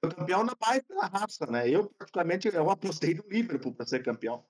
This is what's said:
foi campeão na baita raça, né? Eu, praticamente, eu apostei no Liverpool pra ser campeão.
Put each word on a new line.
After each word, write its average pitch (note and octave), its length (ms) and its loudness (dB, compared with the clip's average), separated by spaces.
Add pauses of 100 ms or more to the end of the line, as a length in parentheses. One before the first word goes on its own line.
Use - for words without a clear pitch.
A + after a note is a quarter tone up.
foi D#3+ 100 0
campeão F3+ 300 2
na A#3+ 120 0
baita C4 520 0
raça, G3 400 -4
né? A#2+ 220 2
Eu, G3 200 4
praticamente, F3+ 580 -2
eu E3+ 220 2
apostei F#3 460 0
no F3+ 120 -12
Liverpool G3 460 -2
pra A#2 120 -8
ser B2+ 180 -2
campeão. A#2 460 -4